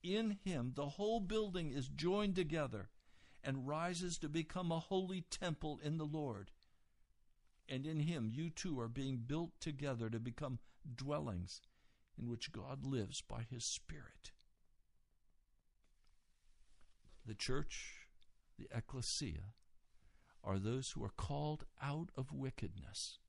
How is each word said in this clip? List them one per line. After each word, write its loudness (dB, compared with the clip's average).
In 4
Him, 2
the 2
whole 4
building 2
is 2
joined 4
together 2
and 0
rises 2
to 0
become 2
a 4
holy 2
temple 0
in 2
the 2
Lord. -2
And -2
in 2
Him, 2
you -2
too -2
are 0
being 0
built 0
together 0
to 2
become -2
dwellings 0
in -2
which -2
God -6
lives 2
by -4
His -6
Spirit. -6
The -4
church, 0
the -10
ecclesia, -2
are 2
those 2
who -2
are 0
called 0
out 0
of -2
wickedness -4